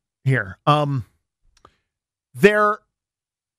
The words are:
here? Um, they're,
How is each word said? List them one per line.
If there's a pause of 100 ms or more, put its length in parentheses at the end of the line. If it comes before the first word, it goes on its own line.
(240)
here?
Um, (1300)
they're, (800)